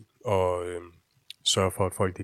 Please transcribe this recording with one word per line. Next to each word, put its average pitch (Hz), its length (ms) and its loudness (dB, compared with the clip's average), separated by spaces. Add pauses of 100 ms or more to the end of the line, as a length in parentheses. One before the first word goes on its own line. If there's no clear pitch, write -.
(260)
og, 90 420 2
øhm, 87 240 -10 (540)
sørge 95 320 4
for, 98 80 2
at 90 120 -2
folk, 92 200 0
de - 60 -8